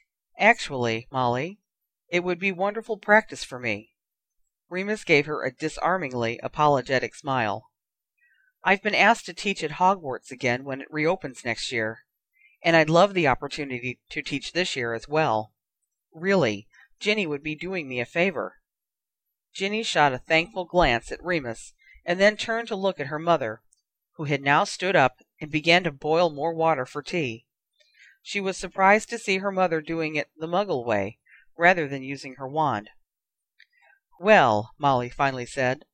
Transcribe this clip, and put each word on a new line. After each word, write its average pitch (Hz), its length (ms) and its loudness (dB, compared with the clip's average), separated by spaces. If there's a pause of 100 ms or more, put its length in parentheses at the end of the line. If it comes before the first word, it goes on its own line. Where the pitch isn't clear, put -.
(380)
"Actually, 123 720 0
Molly, 131 500 -2 (480)
it 175 120 0
would 175 180 -4
be 196 140 -2
wonderful 202 460 -4
practice 208 460 2
for 131 140 -12
me." 113 360 -6 (760)
Remus 202 360 -6
gave 147 220 4
her 151 180 -6
a 131 100 -4
disarmingly 135 880 -4
apologetic 131 720 0
smile. 117 560 -4 (920)
"I've 196 200 2
been 208 120 -2
asked 202 320 4
to 175 80 -12
teach 196 280 -4
at 151 100 -4
Hogwarts 175 580 0
again 127 340 -4
when 135 180 -8
it - 80 -16
reopens 156 540 -4
next - 280 -6
year, 113 320 -4 (580)
and 165 140 4
I'd 156 140 4
love 190 240 6
the 175 120 2
opportunity 127 720 -4 (120)
to 156 100 -6
teach 135 320 -8
this 180 240 -2
year 117 160 -2
as 113 160 -8
well. 131 460 0 (580)
Really, 160 560 0 (320)
Ginny 208 260 0
would 147 160 -4
be 156 120 -6
doing 170 340 -8
me 127 100 -6
a 120 60 -2
favor." 151 520 -2 (1000)
Ginny 208 280 -4
shot 147 300 2
a 127 60 -6
thankful 170 480 -2
glance 143 440 2
at - 140 -10
Remus, 147 480 -6 (320)
and 175 160 -2
then 208 160 4
turned 226 320 -6
to 226 80 -4
look 190 240 -2
at 139 60 -4
her 151 120 -6
mother, 151 440 0 (540)
who 160 80 -8
had 139 180 -2
now 143 220 4
stood 190 300 -2
up 139 240 4 (220)
and 151 100 -12
began 165 340 2
to 165 60 0
boil 156 400 0
more 156 240 -4
water 160 300 0
for 135 180 -10
tea. 127 440 -6 (760)
She - 180 -6
was 190 160 -4
surprised 196 540 2
to 233 80 -6
see 190 200 -2
her 196 120 -2
mother 185 300 0
doing 156 360 -4
it 147 200 -4
the 160 100 -8
Muggle 175 380 -2
way, 107 340 0 (380)
rather 170 320 4
than 135 140 -6
using 135 320 -12
her 135 140 -10
wand. 131 420 -2 (1300)
"Well," 139 580 6
Molly 131 300 2
finally 131 380 -4
said, 131 480 -4